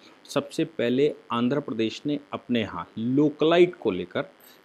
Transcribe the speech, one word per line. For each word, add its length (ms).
सबसे 360
पहले 480
आंध्र 280
प्रदेश 460
ने 140
अपने 280
यहाँ 260
localite 800
को 160
लेकर 340